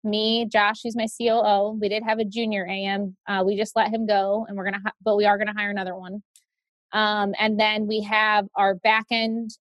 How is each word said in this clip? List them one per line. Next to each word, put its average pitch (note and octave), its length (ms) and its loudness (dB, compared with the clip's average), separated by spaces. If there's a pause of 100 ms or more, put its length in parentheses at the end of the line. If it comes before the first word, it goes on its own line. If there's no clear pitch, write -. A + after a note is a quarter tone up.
me, A3 440 0
Josh, G#3+ 360 2
who's A#3 140 -6
my A3+ 100 -2
C A#3 240 -2
O A3+ 100 4
O. G#3 400 2
We G3+ 80 -2
did G#3+ 140 -2
have A3 160 -2
a A3+ 60 0
junior G#3 420 -2
A G3 180 -6
M. G3 320 -4 (120)
Uh, F#3+ 180 0
we G3+ 100 0
just G#3+ 200 -2
let A3 140 2
him A3+ 160 -2
go, G3+ 420 2
and G3+ 80 -10
we're F#3+ 80 -6
gonna G3 200 -4
hi-, G#3+ 80 -4 (100)
but G#3 140 2
we G#3 80 2
are G3+ 140 4
gonna G#3 180 -4
hire G3+ 140 -2
another F#3+ 240 -6
one. F#3 280 -12 (720)
Um, G#3 460 2
and G#3+ 200 2
then G#3+ 280 2
we G#3+ 160 0
have G#3+ 440 2 (100)
our G3 180 4
back A3 360 2
end, A3+ 400 -2 (100)